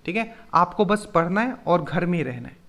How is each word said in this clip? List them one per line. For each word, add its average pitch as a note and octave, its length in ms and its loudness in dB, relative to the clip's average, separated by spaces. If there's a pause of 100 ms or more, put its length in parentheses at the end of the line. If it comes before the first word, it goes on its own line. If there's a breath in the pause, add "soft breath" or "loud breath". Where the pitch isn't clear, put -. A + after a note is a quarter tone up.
ठीक F3 100 -6
है? A3+ 200 -6 (180 loud breath)
आपको F3 320 4
बस G#3 300 0
पढ़ना F3 260 2
है B3 140 -4 (120)
और E3+ 160 2
घर E3+ 220 -2
में F3 180 0
रहना B2 240 -8
है - 100 -18 (120)